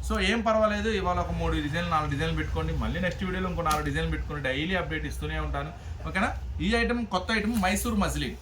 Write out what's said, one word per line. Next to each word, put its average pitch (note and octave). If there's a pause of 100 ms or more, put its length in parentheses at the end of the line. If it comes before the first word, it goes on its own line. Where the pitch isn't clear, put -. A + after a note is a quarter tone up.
So A3 (160)
ఏం A#3 (100)
పర్వాలేదు, G#3+ (120)
ఇవాళ F3+
ఒక E3+
మూడు E3 (120)
డిజైన్లు, E3+
నాలుగు D3+
డిజైన్లు D#3+
పెట్టుకోండి, D#3+ (100)
మళ్ళీ B2
నెక్స్ట్ F3
వీడియోలో F#3
ఇంకో D#3+
నాలుగు D3+
డిజైన్లు D#3+
పెట్టుకోండి. D3
డైలీ D#3
అప్‌డేట్ D3+
ఇస్తూనే D3+
ఉంటాను. C#3+ (360)
ఓకేనా? G3 (360)
ఈ G#3 (120)
ఐటమ్ A#3+ (120)
కొత్త F#3 (100)
ఐటమ్ G#3+
మైసూర్ G3+
మజ్లిన్. C#3